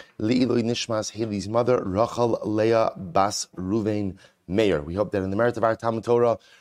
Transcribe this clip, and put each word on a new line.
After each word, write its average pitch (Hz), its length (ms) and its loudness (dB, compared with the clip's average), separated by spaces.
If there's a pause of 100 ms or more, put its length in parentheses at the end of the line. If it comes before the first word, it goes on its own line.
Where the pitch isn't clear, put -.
(180)
Le'iloi 120 440 2
Nishmas, 110 480 -4
Haley's 104 380 -6
mother, 120 360 2
Rachel 113 580 0
Leah 110 540 2
Bas 95 600 0
Ruvain 101 600 -2 (300)
Meir. 92 340 2
We 80 140 -8
hope 95 160 0
that 101 100 0
in 95 80 -2
the 95 80 -4
merit 117 220 2
of 104 60 -2
our 113 120 2
Talmud 113 280 -4
Torah, 120 340 2 (220)